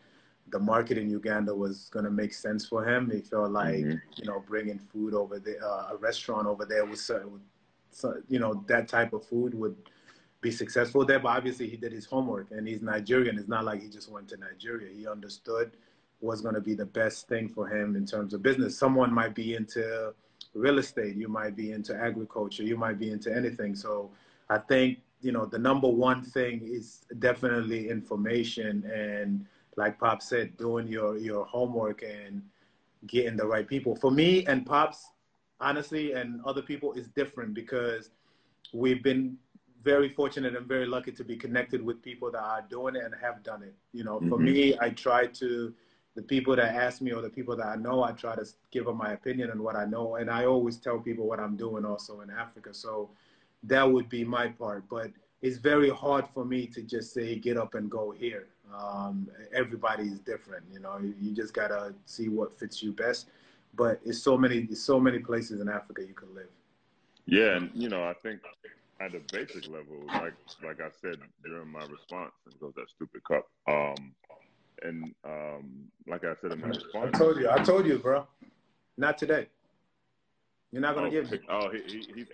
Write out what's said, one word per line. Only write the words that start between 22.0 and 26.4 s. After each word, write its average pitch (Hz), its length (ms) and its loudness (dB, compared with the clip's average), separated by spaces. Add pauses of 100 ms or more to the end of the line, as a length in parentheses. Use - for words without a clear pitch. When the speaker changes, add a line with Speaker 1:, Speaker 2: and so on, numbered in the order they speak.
Speaker 1:
You 117 140 0
might 110 200 -2
be 107 140 -4
into 107 240 -4
anything. 117 400 -2
So 104 340 -4 (400)
I 107 100 4
think, 131 400 4 (220)
you 127 100 0
know, 113 140 0
the 117 140 -4
number 131 280 6
one 127 360 6
thing 120 400 0